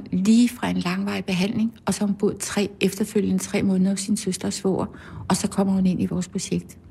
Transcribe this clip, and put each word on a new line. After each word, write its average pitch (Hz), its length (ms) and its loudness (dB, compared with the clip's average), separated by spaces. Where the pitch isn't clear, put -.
lige 220 380 6
fra - 200 -4
en 180 80 -2
langvarig 190 480 -2
behandling, 202 480 0
og 202 80 2
så - 60 -4
har 208 80 2
hun 196 80 0
boet - 220 0
tre, - 320 -2
efterfølgende 190 580 0
tre - 240 -2
måneder 190 260 4
hos 196 100 0
sin 208 180 -2
søster 190 300 -4
og 202 60 -2
svoger, - 320 0
og 185 60 2
så - 120 0
kommer 196 260 0
hun 190 120 4
ind 185 160 2
i 190 40 2
vores 180 220 -2
projekt. - 500 -6